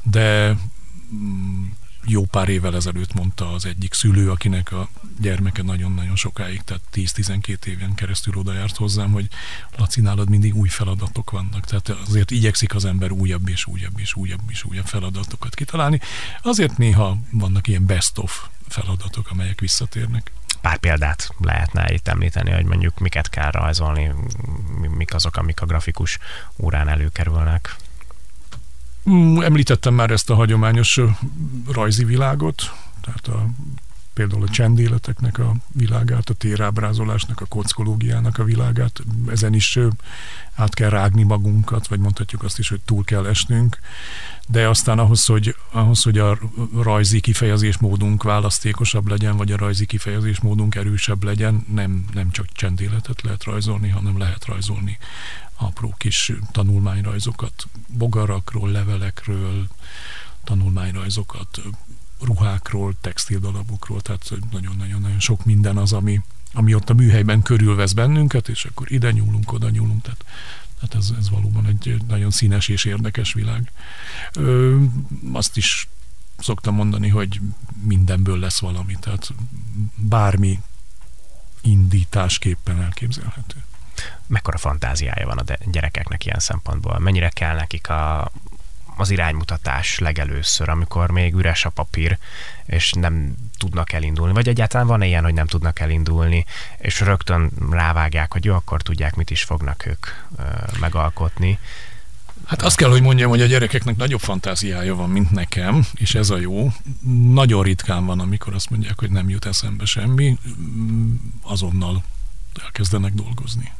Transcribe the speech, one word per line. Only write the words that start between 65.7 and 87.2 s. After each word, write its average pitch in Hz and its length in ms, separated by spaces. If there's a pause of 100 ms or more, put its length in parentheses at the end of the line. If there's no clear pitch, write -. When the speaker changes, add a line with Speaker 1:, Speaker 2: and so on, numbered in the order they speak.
Speaker 1:
az, 101 160
ami, 101 280 (320)
ami 110 200
ott 107 160
a 117 40
műhelyben 107 480
körülvesz 104 500
bennünket, 139 580
és 113 160
akkor 120 260
ide 120 200
nyúlunk, 107 400
oda 110 180
nyúlunk, 110 320
tehát, 113 240 (540)
tehát - 160
ez, 104 240
ez 101 100
valóban 104 360
egy 107 420
nagyon 101 240
színes 101 360
és 101 180
érdekes 104 480
világ. 113 380 (600)
Ö, 131 480 (520)
azt - 240
is - 300 (500)
szoktam 104 380
mondani, 104 320
hogy 101 340 (420)
mindenből 95 560
lesz 92 200
valami, 92 400
tehát 101 340 (640)
bármi 98 640 (1000)
indításképpen 95 1200
elképzelhető. 104 840 (640)
Speaker 2:
Mekkora 82 300
fantáziája 71 680
van 58 120
a 60 60
de-, - 160 (120)
gyerekeknek - 540
ilyen - 140
szempontból? - 600
Mennyire 87 300